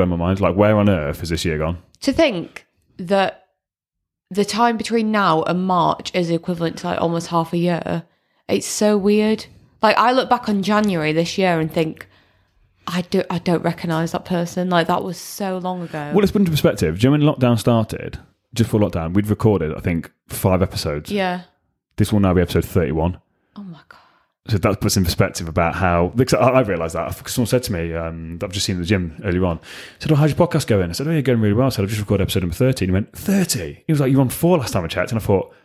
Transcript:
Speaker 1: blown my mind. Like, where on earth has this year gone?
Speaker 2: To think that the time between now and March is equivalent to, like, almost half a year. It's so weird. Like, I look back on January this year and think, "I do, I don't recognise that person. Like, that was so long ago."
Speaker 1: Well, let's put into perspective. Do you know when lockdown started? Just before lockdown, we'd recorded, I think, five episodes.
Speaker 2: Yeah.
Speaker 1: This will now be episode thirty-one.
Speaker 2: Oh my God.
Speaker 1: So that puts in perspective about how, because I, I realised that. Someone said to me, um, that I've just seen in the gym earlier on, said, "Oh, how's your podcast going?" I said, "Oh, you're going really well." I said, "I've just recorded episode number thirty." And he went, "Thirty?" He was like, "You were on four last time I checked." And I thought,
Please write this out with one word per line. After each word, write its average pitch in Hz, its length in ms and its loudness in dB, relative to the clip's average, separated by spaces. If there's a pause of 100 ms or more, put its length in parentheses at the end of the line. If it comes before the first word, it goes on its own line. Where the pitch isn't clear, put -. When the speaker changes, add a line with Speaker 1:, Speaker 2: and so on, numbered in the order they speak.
Speaker 1:
blown 87 140 0
my 85 80 0
mind. 95 140 0
Like, 87 160 2
where 104 200 6
on 104 140 4
earth 76 300 -2
has 80 100 -8
this 82 140 -2
year 78 120 0
gone? 80 220 -2 (240)
Speaker 2:
To 277 100 0
think 262 540 -2 (320)
that 190 480 -2 (840)
the 196 140 0
time 226 320 0
between 220 340 -2
now 180 340 2
and 180 220 -2
March 170 480 0
is 175 160 0
equivalent 170 480 -4
to, 180 100 -8
like, - 120 -2
almost 165 280 -2
half 165 240 -2
a 175 60 -2
year. 170 440 -2 (460)
It's - 180 0
so 208 320 0
weird. 214 480 2 (360)
Like, 214 160 4
I 233 140 4
look 262 180 2
back 240 180 2
on 202 160 0
January 190 480 2
this 165 260 0
year 175 220 2
and 160 100 -2
think, 160 380 -4 (800)
"I 175 140 -4
do, 190 280 0
I 175 80 -2
don't 170 240 0
recognise 165 500 -2
that 175 120 -6
person. 180 460 -2
Like, 170 180 4
that 180 160 0
was 180 140 -8
so 190 400 -8
long 180 240 -8
ago." 147 300 -10
Speaker 1:
Well, 190 80 4
let's 196 120 2
put 208 80 2
into 175 100 4
perspective. 95 480 2
Do 113 80 4
you 143 100 4
know 147 100 2
when 151 100 2
lockdown 120 220 2
started? - 600 0 (360)
Just 110 160 2
before 104 180 2
lockdown, 82 240 -4
we'd 104 140 2
recorded, 98 480 2
I - 60 -8
think, 85 300 -2 (180)
five 92 340 2
episodes. 76 500 -4
Speaker 2:
Yeah. 180 300 -2 (540)
Speaker 1:
This 107 180 2
will 101 60 4
now 95 120 4
be 90 80 4
episode 85 240 0
thirty-one. 82 540 0 (380)
Speaker 2:
Oh 208 60 -16
my 175 260 -16
God. - 100 -20 (500)
Speaker 1:
So 110 100 0
that 98 220 0
puts - 160 0
in 95 80 4
perspective 85 440 -2
about 80 260 0
how, 87 400 2
because 123 200 2
I, 120 140 2
I 131 120 4
realised 85 340 -4
that. - 340 -6
Someone 120 200 -2
said 123 160 0
to - 80 -6
me, 82 220 -4
um, 82 440 -8
that 101 80 -6
I've 92 60 -10
just 98 120 -4
seen 95 120 -2
in 90 60 -4
the 82 40 -4
gym 87 360 -2
earlier 92 220 0
on, 85 160 -2 (380)
said, 147 140 -6
"Oh, - 20 6
how's 147 200 4
your 175 140 2
podcast 156 180 -2
going?" 95 220 2
I 85 60 -6
said, 143 140 -4
"Oh, - 20 -2
you're 160 100 0
going 123 220 2
really 104 120 2
well." 127 120 2
I 131 40 2
said, 107 120 -4
"I've 98 80 -2
just 107 100 -4
recorded 101 220 0
episode 90 200 0
number 85 140 -4
thirty." 127 300 0
And 92 40 -2
he 92 40 2
went, 101 200 -2
"Thirty?" 135 720 -2
He 160 60 0
was 147 80 2
like, 135 100 2
"You 135 60 4
were 139 60 4
on 123 80 2
four 175 260 2
last 117 160 -4
time 90 120 -2
I 80 40 -6
checked." 90 240 -4
And 113 80 -2
I - 20 -12
thought, - 300 0 (120)